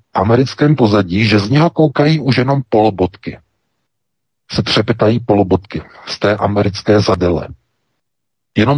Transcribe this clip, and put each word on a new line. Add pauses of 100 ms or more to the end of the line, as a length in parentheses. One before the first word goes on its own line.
(140)
americkém
pozadí,
že
z
něho
koukají
už
jenom
polobotky. (1120)
Se
třepetají
polobotky (240)
z
té
americké
zadele. (1080)
Jenom